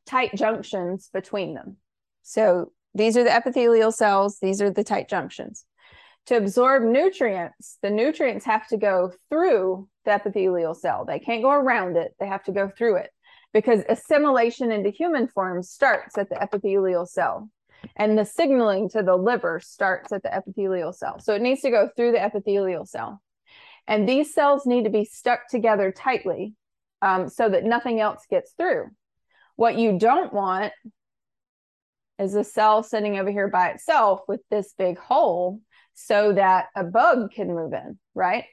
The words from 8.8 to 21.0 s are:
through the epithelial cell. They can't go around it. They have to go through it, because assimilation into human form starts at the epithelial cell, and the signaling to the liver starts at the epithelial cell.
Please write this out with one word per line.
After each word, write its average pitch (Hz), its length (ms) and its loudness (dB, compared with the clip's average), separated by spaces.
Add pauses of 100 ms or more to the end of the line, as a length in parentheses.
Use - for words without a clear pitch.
through 196 600 0 (160)
the 214 100 -2
epithelial 185 600 -2
cell. - 300 -4
They - 160 -6
can't 226 220 -4
go 269 80 4
around 233 460 0
it. - 220 -4
They 202 80 -6
have 196 180 -8
to 190 80 -8
go 196 160 -2
through 214 280 0
it, - 140 -4 (420)
because 214 360 2
assimilation 254 840 2
into 208 200 -2
human 311 360 -2
form 185 360 -4
starts - 540 -2
at 202 140 -4
the - 100 -6
epithelial 196 640 0
cell, 180 460 -4 (460)
and 214 200 2
the 214 80 2
signaling 220 680 0
to - 120 -2
the 185 140 4
liver 185 440 -2
starts - 520 -4
at 196 100 -6
the - 100 -6
epithelial 190 600 -4
cell. - 280 -10